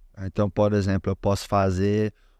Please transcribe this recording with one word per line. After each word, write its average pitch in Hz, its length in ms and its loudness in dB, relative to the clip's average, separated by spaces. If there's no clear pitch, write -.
Então, 98 260 -2
por 104 240 2
exemplo, 98 380 0
eu 95 40 -2
posso - 320 -2
fazer 101 680 0